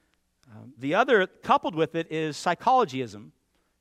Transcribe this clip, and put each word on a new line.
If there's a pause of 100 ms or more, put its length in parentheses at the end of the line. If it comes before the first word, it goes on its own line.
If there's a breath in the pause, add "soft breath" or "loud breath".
(540)
Um,
the
other,
coupled
with
it,
is
psychologyism. (500)